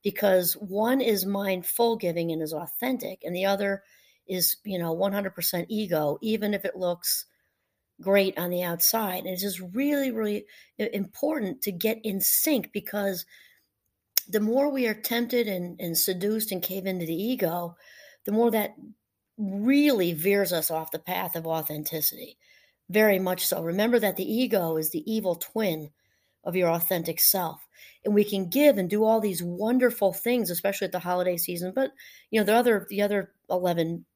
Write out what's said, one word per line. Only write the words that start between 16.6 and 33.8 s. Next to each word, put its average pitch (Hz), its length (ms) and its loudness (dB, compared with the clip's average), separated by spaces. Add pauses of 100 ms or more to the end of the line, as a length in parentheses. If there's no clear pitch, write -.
cave 185 240 -8
into 180 220 -4
the 170 160 -4
ego, 175 520 -2 (500)
the 202 60 -4
more 226 200 2
that 214 240 0 (640)
really 208 760 2
veers 185 400 2
us 160 160 0
off 160 220 -4
the 160 80 -6
path 185 360 -6
of 165 120 -6
authenticity. 156 880 -4 (520)
Very 208 280 6
much 185 300 -2
so. 170 160 -2
Remember 208 340 2
that 202 180 2
the 190 160 -2
ego 202 460 2
is 156 140 -2
the 180 200 -6
evil 190 260 0
twin 165 520 -4 (540)
of 175 120 -6
your 175 140 4
authentic 165 500 -2
self. 170 460 0 (400)
And 208 80 2
we 208 120 6
can 190 240 -4
give 277 280 8
and 180 120 0
do 208 140 2
all 220 180 4
these 185 200 -2
wonderful 208 720 2
things, 233 380 -2
especially 196 340 -2
at 175 60 -4
the 175 80 -4
holiday 180 380 0
season, 175 360 -4
but, 269 200 -2 (360)
you 220 100 2
know, 202 60 4
the 214 80 4
other, 233 380 4
the 202 100 -2
other 202 300 0 (180)
eleven 170 560 0 (100)